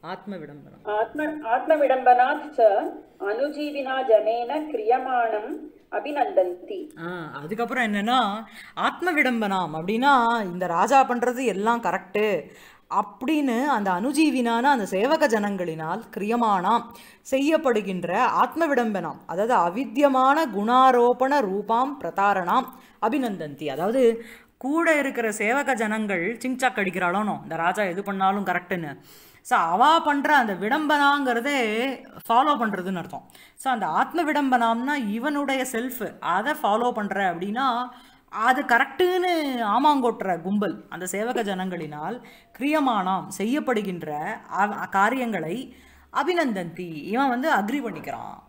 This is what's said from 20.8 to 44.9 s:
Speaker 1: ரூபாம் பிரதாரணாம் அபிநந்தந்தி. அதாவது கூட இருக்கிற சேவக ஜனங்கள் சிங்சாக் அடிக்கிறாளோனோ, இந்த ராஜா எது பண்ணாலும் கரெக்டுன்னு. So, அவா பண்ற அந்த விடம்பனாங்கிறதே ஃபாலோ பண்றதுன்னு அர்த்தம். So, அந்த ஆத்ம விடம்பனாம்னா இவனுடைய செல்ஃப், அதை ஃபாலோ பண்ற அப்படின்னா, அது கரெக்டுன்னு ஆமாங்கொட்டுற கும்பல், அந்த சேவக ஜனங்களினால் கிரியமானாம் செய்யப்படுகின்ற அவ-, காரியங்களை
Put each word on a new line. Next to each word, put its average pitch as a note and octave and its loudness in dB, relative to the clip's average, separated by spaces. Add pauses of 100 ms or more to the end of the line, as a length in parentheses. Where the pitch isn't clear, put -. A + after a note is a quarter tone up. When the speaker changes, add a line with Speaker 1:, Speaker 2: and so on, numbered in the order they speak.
Speaker 1:
ரூபாம் A3+ -2
பிரதாரணாம் G3 2 (340)
அபிநந்தந்தி. F#3 -4
அதாவது A3+ 2 (320)
கூட D#4 2
இருக்கிற A#3+ -2
சேவக A3 0
ஜனங்கள் G#3+ -2
சிங்சாக் B3+ -2
அடிக்கிறாளோனோ, F#3+ -2
இந்த D#3 -8
ராஜா F3+ 0
எது F#3+ -4
பண்ணாலும் G3 0
கரெக்டுன்னு. F3 -4 (420)
So, B3 0
அவா A3+ 4
பண்ற D4 2
அந்த A3+ 4
விடம்பனாங்கிறதே C4 0 (420)
ஃபாலோ C4+ 4
பண்றதுன்னு G3 -2
அர்த்தம். - -10 (240)
So, - -4
அந்த G#3 -2
ஆத்ம C4+ 0
விடம்பனாம்னா B3+ 2
இவனுடைய C4+ -2
செல்ஃப், A3+ -6
அதை G3+ 0 (100)
ஃபாலோ A#3 2
பண்ற G3 -2
அப்படின்னா, A#3+ -2 (400)
அது B3+ 2
கரெக்டுன்னு D#4+ 2
ஆமாங்கொட்டுற A#3 2
கும்பல், G3+ -2
அந்த F3 -10
சேவக A3+ -2
ஜனங்களினால் F#3 -6 (360)
கிரியமானாம் A3+ 0 (120)
செய்யப்படுகின்ற G3 -4 (160)
அவ-, F3+ -2
காரியங்களை G#3 -2 (360)